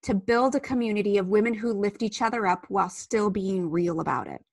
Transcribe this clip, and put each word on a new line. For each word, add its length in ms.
to 100
build 400
a 60
community 580
of 120
women 260
who 180
lift 300
each 180
other 240
up 240
while 200
still 420
being 400
real 280
about 280
it. 260